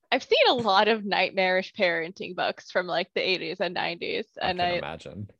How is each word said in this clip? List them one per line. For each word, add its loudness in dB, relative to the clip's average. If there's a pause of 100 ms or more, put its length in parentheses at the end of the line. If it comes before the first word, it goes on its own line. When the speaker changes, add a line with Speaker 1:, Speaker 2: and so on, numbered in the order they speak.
(100)
Speaker 1:
I've 2
seen 4
a 6
lot 4
of 2
nightmarish 0
parenting -2
books -4
from, -2
like, -2
the 0
eighties -2
and -2
nineties, -4 (140)
Speaker 2:
I 0
Speaker 1:
and -4
Speaker 2:
can 0
Speaker 1:
I, 0
Speaker 2:
imagine. -10